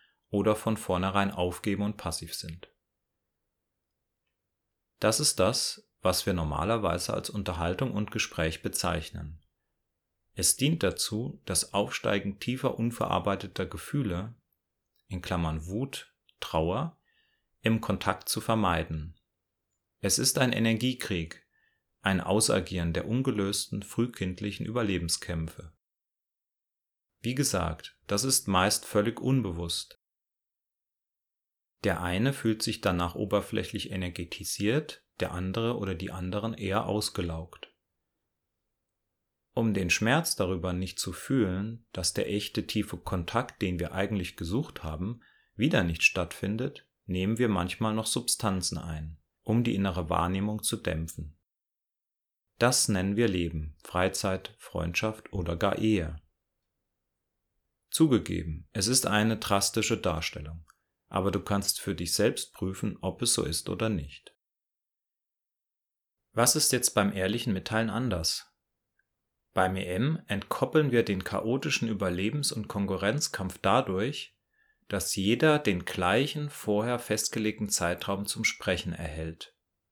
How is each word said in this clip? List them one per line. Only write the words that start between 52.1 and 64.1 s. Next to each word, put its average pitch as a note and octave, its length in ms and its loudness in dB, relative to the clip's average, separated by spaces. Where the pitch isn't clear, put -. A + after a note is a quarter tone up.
Das B2+ 300 6
nennen G2 280 2
wir A#2 120 4
Leben, E2 560 -2
Freizeit, F#2+ 720 0
Freundschaft - 760 -4
oder E2+ 240 -2
gar G2 220 2
Ehe. F2+ 420 2
Zugegeben, F2 800 2
es G2+ 160 0
ist C3 180 4
eine G#2+ 320 4
drastische G#2 640 2
Darstellung, D#2+ 680 -4
aber G2 200 0
du F#2+ 100 0
kannst - 400 0
für G2 140 -4
dich F2 220 -2
selbst A#2 380 2
prüfen, F#2+ 480 -4
ob F#2 200 -4
es A#2+ 140 2
so - 80 2
ist - 260 -2
oder F2+ 200 0
nicht. D2+ 460 -6